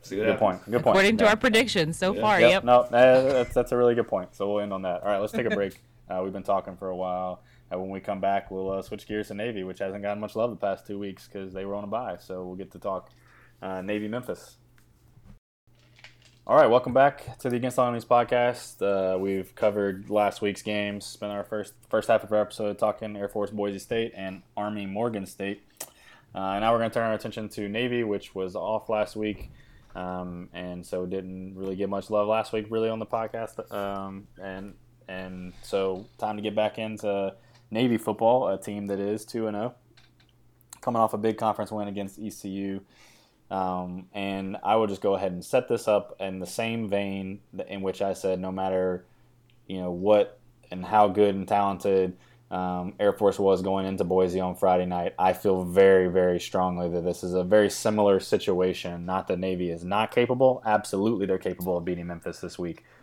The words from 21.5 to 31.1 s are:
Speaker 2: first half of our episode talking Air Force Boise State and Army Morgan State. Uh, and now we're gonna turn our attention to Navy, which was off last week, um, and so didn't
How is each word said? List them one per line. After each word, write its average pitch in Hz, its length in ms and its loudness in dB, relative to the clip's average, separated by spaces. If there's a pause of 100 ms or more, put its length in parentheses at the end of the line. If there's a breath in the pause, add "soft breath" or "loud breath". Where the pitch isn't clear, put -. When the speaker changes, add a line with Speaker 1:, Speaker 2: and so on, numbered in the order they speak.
Speaker 2:
first 110 160 2
half 113 160 4
of 107 100 -6
our 107 60 4
episode 104 400 -4
talking 107 360 -2
Air 101 140 -6
Force 104 220 -4
Boise 101 260 -4
State 113 380 -4
and 95 260 -10 (160)
Army 104 300 -6
Morgan 104 400 -4
State. 98 340 -8 (720 loud breath)
Uh, 95 60 -8
and 98 220 -2
now 113 120 4
we're 117 60 4
gonna 113 100 0
turn 117 160 -2
our 110 80 0
attention 107 360 -8
to 101 200 -8
Navy, 120 340 -2
which 101 300 -4
was 95 220 -6
off 104 340 -4
last 107 260 -2
week, 107 360 -6 (420 soft breath)
um, 90 580 -10
and 90 320 -10
so 90 220 -6
didn't 92 500 -8